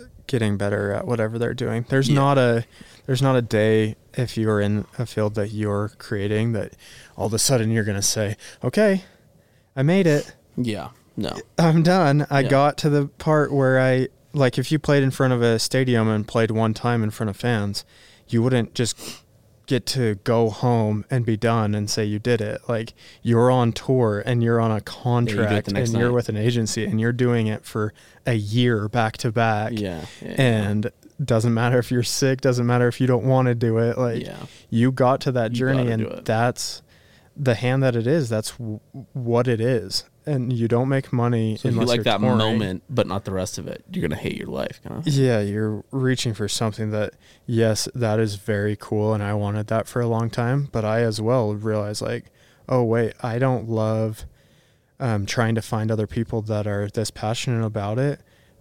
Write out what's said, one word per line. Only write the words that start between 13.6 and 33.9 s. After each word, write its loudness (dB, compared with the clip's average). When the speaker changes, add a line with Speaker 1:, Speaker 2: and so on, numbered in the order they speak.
Speaker 1:
I," 2
like, 2
if -2
you 2
played 4
in 2
front 2
of 2
a 4
stadium 2
and 0
played 0
one 0
time 0
in 0
front -4
of -8
fans, -2
you 0
wouldn't 0
just -2
get -2
to 0
go 2
home 0
and -2
be 0
done 0
and -2
say, -2
"You -2
did 0
it." -6
Like, -4
you're 4
on 4
tour 0
and 0
you're 2
on 2
a 0
Speaker 2:
Yeah, -2
you -4
do -6
it -20
the -14
Speaker 1:
contract 0
Speaker 2:
next 0
Speaker 1:
and 0
you're 2
Speaker 2:
night. 0
Speaker 1:
with 0
an -4
agency 0
and 0
you're 2
doing 2
it -6
for -4
a 0
year 0
back -2
to -2
back. 0
Speaker 2:
Yeah, -4
yeah, -12
yeah. -10
Speaker 1:
And 2
doesn't 2
matter 2
if -2
you're 2
sick, 0
doesn't 2
matter 4
if -2
you 2
don't 2
wanna 2
do 0
it. 2